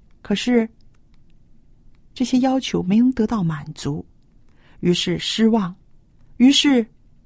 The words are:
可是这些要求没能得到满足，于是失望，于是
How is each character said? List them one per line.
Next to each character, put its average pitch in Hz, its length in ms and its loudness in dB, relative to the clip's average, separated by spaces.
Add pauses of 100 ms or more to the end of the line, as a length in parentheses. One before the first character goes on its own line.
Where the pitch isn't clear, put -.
(220)
可 - 120 -4
是 226 340 0 (1500)
这 - 100 -2
些 254 160 0
要 262 180 0
求 185 240 -4
没 180 180 2
能 254 120 4
得 220 160 -2
到 214 160 -4
满 156 220 -4 (100)
足， 147 300 -8 (720)
于 175 140 0
是 175 260 -4
失 220 300 0
望， 202 260 -2 (600)
于 247 120 6
是 277 360 2 (400)